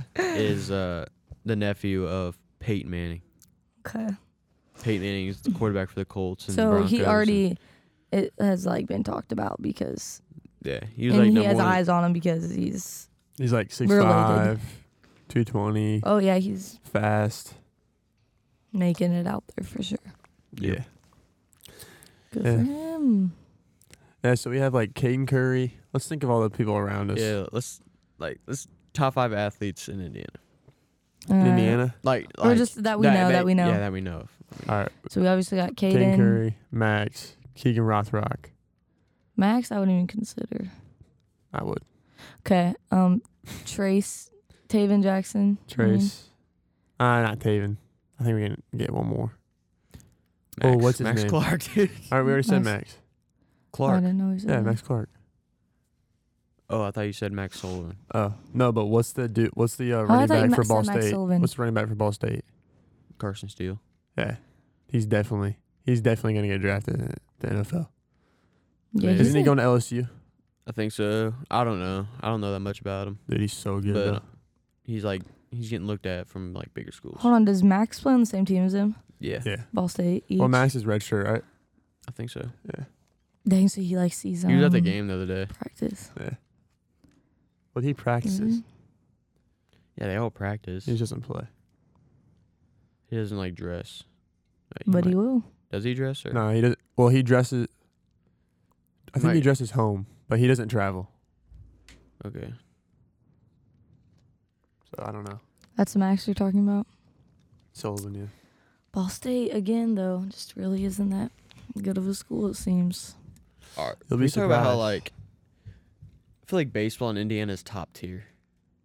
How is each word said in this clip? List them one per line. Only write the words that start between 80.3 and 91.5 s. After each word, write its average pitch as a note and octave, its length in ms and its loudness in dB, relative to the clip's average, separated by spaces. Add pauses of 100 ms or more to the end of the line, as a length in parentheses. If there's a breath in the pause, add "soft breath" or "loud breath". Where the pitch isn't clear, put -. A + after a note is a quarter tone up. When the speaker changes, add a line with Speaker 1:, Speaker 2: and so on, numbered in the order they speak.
Speaker 2:
each? B2+ 40 4
Speaker 3:
Max C3 240 4
is A#2 100 -4
redshirt, G#2 400 -2
right? A2+ 180 -2 (640)
Speaker 1:
I - 40 -14
think A#2+ 180 -12
so. - 200 -12 (160)
Speaker 3:
Yeah. - 200 -12 (600)
Speaker 2:
Dang, F#3+ 220 4
so G3 120 -8
he, F3+ 160 -2
like, F3+ 160 0
sees F3+ 300 -6
Speaker 1:
He F3+ 120 4
was - 100 8
at - 60 6
the - 80 6
Speaker 2:
him F2 40 4
Speaker 1:
game G2+ 240 0
the F#2+ 80 -2
other F#2 100 -4
day. F#2+ 260 -4
Speaker 2:
practice. - 680 -10
Speaker 3:
Yeah. - 120 -10 (1400)
But B2+ 120 -4
he C#3+ 80 0
practices. G3 640 -2
Speaker 2:
Mm-hmm. - 1400 -18
Speaker 1:
Yeah, G#2 80 -4
they F#2+ 80 -2
all A#2 120 -2
practice. G2 560 -8
Speaker 3:
He A#2+ 120 -2
doesn't A2+ 240 -4
play. - 260 -10 (1600)